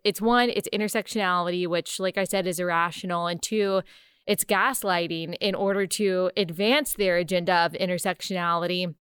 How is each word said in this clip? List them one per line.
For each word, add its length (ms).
it's 160
one, 300
it's 220
intersectionality, 920
which, 320
like 180
I 80
said, 220
is 140
irrational, 680
and 160
two, 400
it's 180
gaslighting 960
in 140
order 320
to 500
advance 580
their 220
agenda 380
of 180
intersectionality. 1200